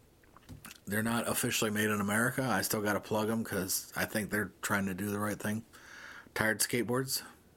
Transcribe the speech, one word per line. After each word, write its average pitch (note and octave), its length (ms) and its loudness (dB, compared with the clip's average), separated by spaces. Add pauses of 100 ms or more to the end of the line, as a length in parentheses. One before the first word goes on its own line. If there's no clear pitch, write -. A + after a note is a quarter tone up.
(840)
they're G#2+ 180 0
not A#2 260 0
officially A2+ 420 0
made G#2+ 200 4
in G#2 100 2
America, A2+ 420 2
I G#2+ 200 2
still - 200 0
gotta G2+ 160 2
plug G#2+ 320 0
'em A2+ 140 0
'cause - 500 -2
I - 100 0
think G#2 260 -2
they're G#2 200 0 (120)
trying G2+ 240 2
to F#2+ 80 -2
do G2+ 160 -2
the G2+ 100 0
right G#2 180 -2
thing. A2 260 -2 (720)
Tired A2 240 4
Skateboards, B2 640 0 (340)